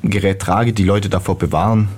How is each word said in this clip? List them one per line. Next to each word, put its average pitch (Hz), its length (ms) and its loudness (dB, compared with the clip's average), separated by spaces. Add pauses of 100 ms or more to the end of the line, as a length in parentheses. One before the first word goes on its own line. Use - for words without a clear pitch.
Gerät 98 360 0
trage, 113 340 0
die 101 100 0
Leute 98 260 0
davor - 280 -2
bewahren 101 500 0 (100)